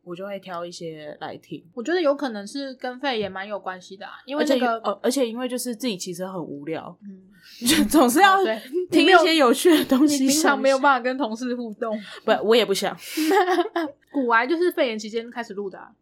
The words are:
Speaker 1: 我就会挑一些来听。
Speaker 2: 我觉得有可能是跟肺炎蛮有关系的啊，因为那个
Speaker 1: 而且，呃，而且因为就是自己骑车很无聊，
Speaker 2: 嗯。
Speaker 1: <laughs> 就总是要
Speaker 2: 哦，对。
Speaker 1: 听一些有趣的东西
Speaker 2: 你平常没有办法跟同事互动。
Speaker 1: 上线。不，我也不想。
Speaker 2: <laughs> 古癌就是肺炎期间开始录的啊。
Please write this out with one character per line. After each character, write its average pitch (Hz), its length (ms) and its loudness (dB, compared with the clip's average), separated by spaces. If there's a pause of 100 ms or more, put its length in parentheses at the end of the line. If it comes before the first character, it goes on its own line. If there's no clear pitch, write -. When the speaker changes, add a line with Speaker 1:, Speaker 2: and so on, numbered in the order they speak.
Speaker 1:
我 175 140 -14
就 190 100 -10
会 202 140 -10
挑 175 260 -10
一 175 60 -12
些 156 480 -12
来 151 160 -10
听。 - 360 -14
Speaker 2:
我 247 80 -10
觉 302 140 -2
得 370 60 0
有 285 120 2
可 285 180 -4
能 202 140 -10
是 269 300 -10
跟 254 240 -10
肺 254 220 -4
炎 190 100 -4
蛮 190 160 -10
有 208 100 -8
关 185 240 -10
系 190 160 -20
的 190 80 -16
啊， - 100 -16 (100)
因 262 120 -8
为 - 120 0
那 269 100 2
个 247 80 0 (120)
Speaker 1:
而 - 20 -10
且， 220 100 -4
呃， 196 140 -6
而 233 60 2
且 254 180 0
因 220 100 -8
为 254 100 -6
就 247 80 -6
是 240 200 -6
自 262 100 -8
己 208 100 -2
骑 185 160 -10
车 185 200 -8
很 180 100 -8
无 143 220 -12
聊， 160 400 -10
Speaker 2:
嗯。 190 180 -18 (180)
Speaker 1:
<laughs> - 260 -12
就 311 200 2
总 269 220 4
是 254 120 2
要 392 200 6
Speaker 2:
哦， 381 40 2
对。 226 160 -2 (300)
Speaker 1:
听 311 160 6
一 381 120 8
些 320 160 6
有 269 180 6
趣 330 240 6
的 - 80 2
东 269 220 4
西 285 180 2
Speaker 2:
你 269 60 4
平 302 120 2
常 285 160 2
没 269 100 2
有 269 100 4
办 277 160 4
法 247 60 0
跟 254 180 -4
同 226 160 -2
事 247 200 -6
互 240 200 -8
动。 226 200 -6
Speaker 1:
上 220 80 -10
线。 185 400 -2
不， 196 60 0
我 226 60 6
也 226 100 6
不 190 80 -2
想。 190 240 -2 (560)
Speaker 2:
<laughs> 339 600 -4
古 262 160 0
癌 233 180 2
就 320 100 0
是 349 140 2
肺 285 180 0
炎 220 100 -6
期 214 120 -10
间 233 200 -6
开 240 120 -10
始 220 120 -12
录 202 140 -8
的 180 100 -12
啊。 - 120 -20 (120)